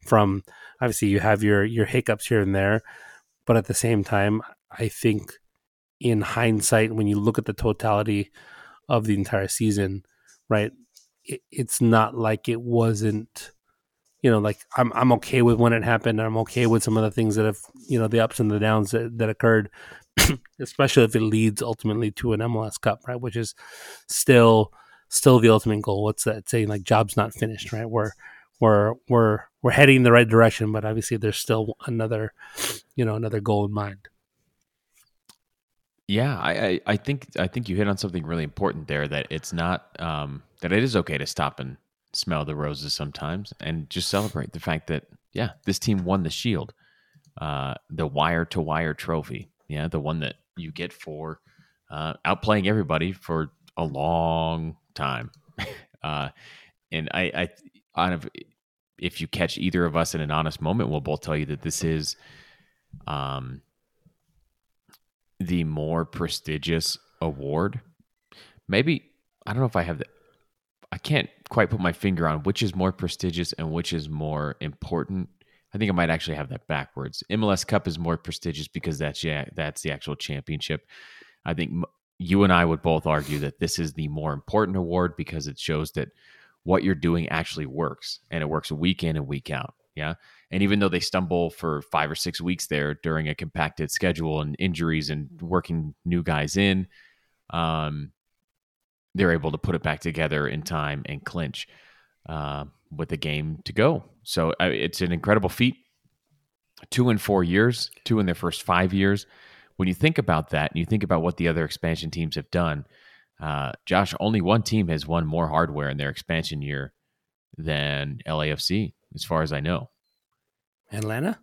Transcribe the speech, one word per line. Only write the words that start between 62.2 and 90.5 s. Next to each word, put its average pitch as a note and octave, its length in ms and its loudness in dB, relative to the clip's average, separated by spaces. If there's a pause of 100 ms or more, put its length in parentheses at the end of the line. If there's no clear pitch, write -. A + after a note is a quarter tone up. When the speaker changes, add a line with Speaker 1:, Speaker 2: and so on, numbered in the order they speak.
Speaker 2:
um, C2+ 560 -8 (1800)
the F2 240 -2
more D#2 420 -2
prestigious D#2+ 920 -4 (220)
award. D#2 600 -4 (840)
Maybe, C3 460 0 (340)
I G#2 60 -6
don't A#2+ 80 -2
know C3+ 60 2
if A#2 100 -2
I F2 60 2
have E2+ 160 -4
the, - 80 -8 (840)
I - 80 -10
can't - 320 -2 (180)
quite G#2 220 2
put A2 100 -2
my F2 120 2
finger E2+ 340 0
on D#2 160 -2
which F#2+ 200 -2
is G2 120 -2
more F#2 180 0
prestigious E2+ 600 -4
and D#2+ 180 -6
which E2 220 -4
is D2+ 160 -6
more D2+ 520 -6
important. E2+ 680 -6 (440)
I G2 60 -8
think G#2+ 100 0
I G2 60 0
might E2+ 160 2
actually D#2+ 260 -2
have D2 120 -8
that - 180 -12
backwards. C#2 640 -8
M G#2+ 140 0
L G#2 80 2
S F#2 120 -2
Cup - 220 0
is E2 120 -6
more E2 180 -2
prestigious D#2 500 -8
because D2+ 320 -8
that's, D2 240 -6
yeah, D2+ 220 -4 (100)
that's D2+ 280 -8
the D#2 100 -4
actual C#2+ 240 -8
championship. D2 720 -8 (580)
I E2 100 -4
think D#2+ 160 -4
m-, E2+ 140 -4 (340)
you F#2+ 260 2
and F#2+ 80 6
I F2 120 6
would E2 180 0
both D#2+ 240 2
argue D2+ 340 0
that C#2+ 180 -6
this E2+ 220 -4
is D#2 140 -4
the D#2 120 -6
more D2+ 260 -6
important F#2+ 440 -2
award F2 400 0
because D#2 320 -8
it C#2 100 -12
shows D#2 340 -4
that - 180 -6 (520)
what F#2 220 2
you're F#2+ 100 2
doing E2+ 360 0
actually D#2+ 360 -4
works, C#2+ 540 -8 (100)
and D#2+ 120 -4
it D2+ 40 -4
works D2+ 240 -4
week E2+ 320 -2
in D#2+ 140 -2
and C#2+ 100 -6
week C#2 240 -8
out. C2 240 -8 (220)
Yeah. D2+ 180 -6 (380)